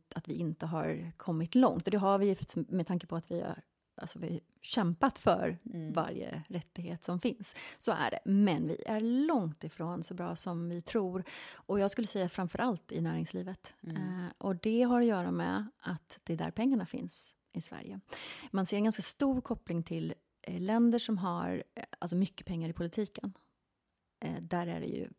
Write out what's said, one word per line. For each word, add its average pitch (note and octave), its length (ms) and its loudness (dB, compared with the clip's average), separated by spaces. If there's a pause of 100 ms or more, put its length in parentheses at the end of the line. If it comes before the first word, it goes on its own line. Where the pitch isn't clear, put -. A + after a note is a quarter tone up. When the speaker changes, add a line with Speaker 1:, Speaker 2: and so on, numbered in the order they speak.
(160)
Speaker 1:
att - 120 -8
vi D3 60 -6
inte E3 320 -2
har D#3+ 520 -2
kommit E3 380 -2
långt. B3 320 6
Och F#3+ 40 2
det G#3+ 60 4
har G3 200 6
vi G3 80 4
ju G3 100 4
för, - 400 -4
med E3+ 120 2
tanke F3+ 200 -2
på - 80 -4
att E3 160 -6
vi E3+ 100 0
har - 140 -6 (460)
alltså, - 180 -12
vi E3+ 140 -4
har E3+ 60 -4 (220)
kämpat - 580 2
för - 380 4 (160)
Speaker 2:
Mm. D#3+ 200 -4
Speaker 1:
varje - 540 -2
rättighet F3 560 -8
som F3 160 -2
finns. - 360 -2 (220)
Så - 140 0
är C#3+ 200 0
det. - 140 -4
Men G3 420 6
vi - 180 -4
är G#3+ 140 0
långt A#3 640 2
ifrån E3 400 -6
så F#3 100 -8
bra F3 220 -4
som E3+ 340 -4
vi E3+ 120 -4
tror. F#3+ 420 -2 (300)
Och - 260 -2
jag G3+ 120 4
skulle A3 160 -2
säga F3+ 220 0
framförallt F#3+ 600 -2
i E3 100 -2
näringslivet. E3 720 -4 (100)
Speaker 2:
Mm. E3 140 -8
Speaker 1:
Eh, F3+ 400 -4
och G3 180 0
det A3 260 4
har B3 200 6
att A#3+ 60 6
göra F3+ 240 2
med F3+ 360 0 (120)
att - 440 -8
det E3+ 100 -2
är D#3+ 40 0
där E3 140 -4
pengarna A3+ 340 2
finns - 500 -8 (180)
i F3 80 -6
Sverige. - 380 -12 (520)
Man F#3+ 140 2
ser G3+ 120 0
en G#3 60 4
ganska G#3+ 180 2
stor C4+ 400 2
koppling E3+ 420 -4
till, D#3+ 300 -4 (280)
eh, F3 200 -6
länder A#3 380 6
som A3 180 0
har, F3 460 0 (120)
eh, - 80 -8 (160)
alltså, F3 160 -2
mycket - 320 0
pengar E3 220 -4
i E3 40 -6
politiken. F#3+ 600 -4 (840)
Eh, E3 220 -6
där E3+ 260 -2
är E3+ 120 -4
det - 80 -4
ju - 200 -6 (100)